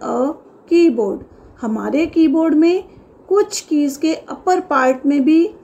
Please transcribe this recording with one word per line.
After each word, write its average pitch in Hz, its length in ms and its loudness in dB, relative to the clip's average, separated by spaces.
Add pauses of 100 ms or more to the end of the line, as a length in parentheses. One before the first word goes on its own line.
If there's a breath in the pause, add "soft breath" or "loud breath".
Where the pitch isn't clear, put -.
a 247 280 -4 (400)
keyboard। 240 520 0 (360)
हमारे 220 460 -4
कीबोर्ड 320 480 2
में 339 300 2 (440 loud breath)
कुछ 403 320 0
कीज 294 360 -2
के 320 180 -2
अपर 370 460 -4
पार्ट 262 460 0
में 277 180 0
भी 320 400 2